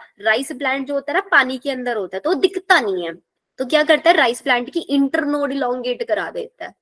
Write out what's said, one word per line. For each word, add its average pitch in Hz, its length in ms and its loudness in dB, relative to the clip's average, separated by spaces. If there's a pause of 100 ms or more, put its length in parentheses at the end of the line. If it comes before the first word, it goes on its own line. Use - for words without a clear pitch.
(200)
Rice 220 320 0
plant 269 360 -4
जो 285 60 -6
होता 277 180 -4
है 311 60 0
ना 381 140 -2
पानी 262 260 2
के 277 140 -6
अंदर 240 260 -4
होता 190 200 -4
है, 190 40 -6
तो 294 80 0
वो 370 60 4
दिखता 370 440 2
नहीं 190 260 -2
है, 165 80 -6 (440)
तो 262 80 -4
क्या 294 180 2
करता 302 260 4
है, 359 80 6
Rice 247 240 2
plant 247 280 -2
की 330 100 -4
इंटरनोड 285 720 0
elongate 247 560 -4
करा 190 240 -2
देता - 340 -12
है - 160 -16